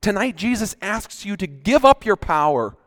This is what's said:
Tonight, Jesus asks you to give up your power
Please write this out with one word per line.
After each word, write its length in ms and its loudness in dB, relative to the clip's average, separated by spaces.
Tonight, 360 -2
Jesus 440 -4
asks 440 -8
you 100 -6
to 120 -6
give 360 0
up 220 6
your 100 2
power 720 -2